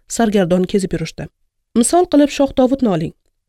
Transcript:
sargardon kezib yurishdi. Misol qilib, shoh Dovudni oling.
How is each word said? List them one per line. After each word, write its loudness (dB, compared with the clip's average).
sargardon 0
kezib -2
yurishdi. -8
Misol 2
qilib, 2
shoh 0
Dovudni 2
oling. -2